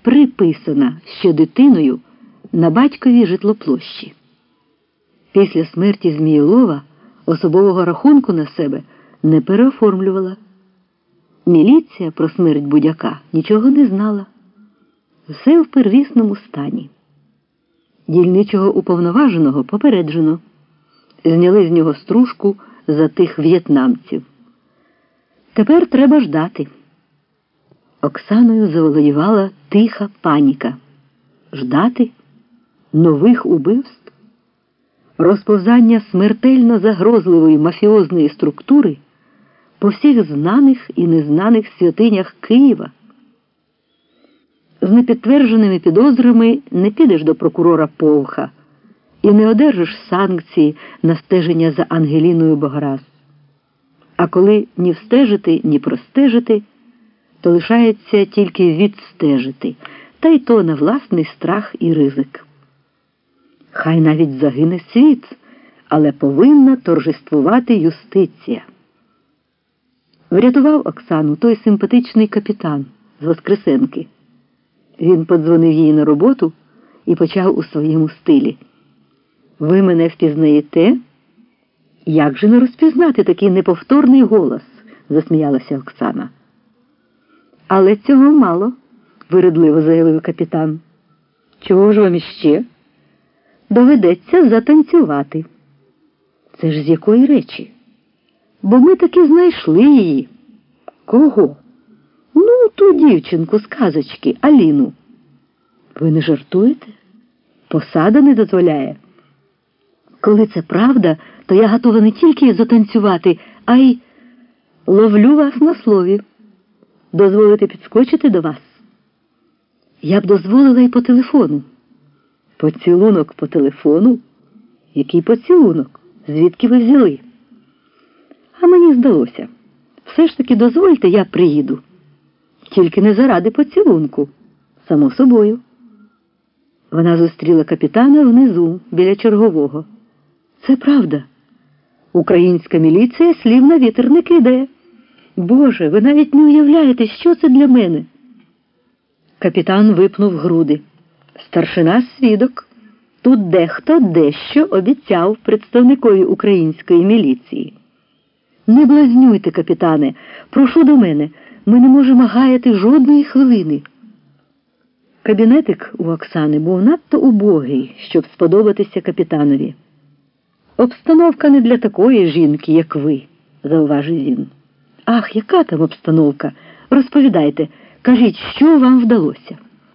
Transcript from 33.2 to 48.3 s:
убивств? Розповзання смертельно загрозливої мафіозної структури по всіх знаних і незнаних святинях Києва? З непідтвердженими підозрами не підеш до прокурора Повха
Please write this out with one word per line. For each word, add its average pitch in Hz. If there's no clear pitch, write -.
убивств? 202
Розповзання 208
смертельно 233
загрозливої 180
мафіозної 170
структури 170
по 202
всіх 226
знаних 214
і 175
незнаних 170
святинях 190
Києва? 254
З 185
непідтвердженими 226
підозрами 233
не 185
підеш 208
до 156
прокурора 165
Повха 147